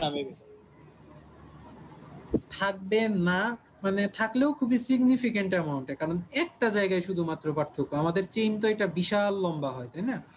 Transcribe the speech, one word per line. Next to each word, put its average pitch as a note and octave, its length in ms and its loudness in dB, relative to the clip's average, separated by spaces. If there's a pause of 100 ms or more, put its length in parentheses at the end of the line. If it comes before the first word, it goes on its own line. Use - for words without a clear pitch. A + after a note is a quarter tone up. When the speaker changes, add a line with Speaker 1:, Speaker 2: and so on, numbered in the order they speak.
Speaker 1:
না D3+ 120 0
maybe। C#3 180 -6 (2250)
Speaker 2:
থাকবে G3 420 0 (260)
না, F#3 140 2 (420)
মানে G3 180 2 (180)
থাকলেও B3 300 2 (100)
খুবই A#3+ 180 2 (100)
significant B3 680 4
অ্যামাউন্টে, C#3+ 460 -2
কারণ E3 160 0 (260)
একটা C4 240 0 (100)
জায়গায় F#3+ 300 2
শুধুমাত্র E3 380 -2 (120)
পার্থক্য। D3 340 -2 (120)
আমাদের E3+ 200 2 (120)
chain A3 160 2 (100)
তো A3 120 2
এটা G#3+ 120 0 (120)
বিশাল G3+ 360 2 (120)
লম্বা D3 320 -2
হয়, B2 160 -10
তাই F3 180 -6
না? G#3 60 -4 (200)